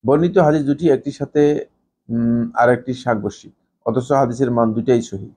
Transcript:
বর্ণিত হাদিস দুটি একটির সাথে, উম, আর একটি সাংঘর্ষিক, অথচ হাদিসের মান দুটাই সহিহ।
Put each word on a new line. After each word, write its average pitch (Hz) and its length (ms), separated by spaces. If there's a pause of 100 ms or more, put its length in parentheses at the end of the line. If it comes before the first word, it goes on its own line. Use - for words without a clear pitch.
বর্ণিত 165 320
হাদিস 156 240
দুটি 143 280
একটির 135 220
সাথে, 147 540 (420)
উম, 117 460
আর 120 140
একটি 123 260
সাংঘর্ষিক, 104 600 (300)
অথচ 123 280
হাদিসের 131 380
মান 117 220
দুটাই 117 300
সহিহ। 95 340